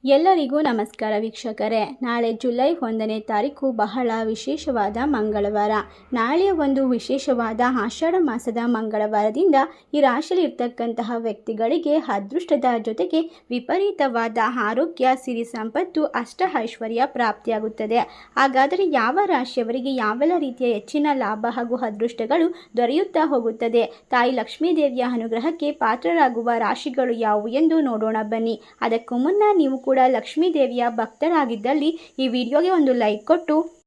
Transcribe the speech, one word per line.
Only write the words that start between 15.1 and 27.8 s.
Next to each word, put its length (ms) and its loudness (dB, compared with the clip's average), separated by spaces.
ಸಿರಿ 300 -4
ಸಂಪತ್ತು, 600 -4
ಅಷ್ಟ 380 -4
ಐಶ್ವರ್ಯ 500 -2
ಪ್ರಾಪ್ತಿಯಾಗುತ್ತದೆ. 920 -2
ಹಾಗಾದರೆ 520 2
ಯಾವ 380 0
ರಾಶಿಯವರಿಗೆ 680 -2
ಯಾವೆಲ್ಲ 440 0
ರೀತಿಯ 340 -2
ಹೆಚ್ಚಿನ 420 -2
ಲಾಭ 340 -2
ಹಾಗೂ 280 -4
ಅದೃಷ್ಟಗಳು 760 0
ದೊರೆಯುತ್ತಾ 500 2
ಹೋಗುತ್ತದೆ, 840 0
ತಾಯಿ 220 2
ಲಕ್ಷ್ಮೀ 440 -2
ದೇವಿಯ 260 0
ಅನುಗ್ರಹಕ್ಕೆ 680 -2
ಪಾತ್ರರಾಗುವ 840 0
ರಾಶಿಗಳು 540 -2
ಯಾವುವು 360 0
ಎಂದು 320 4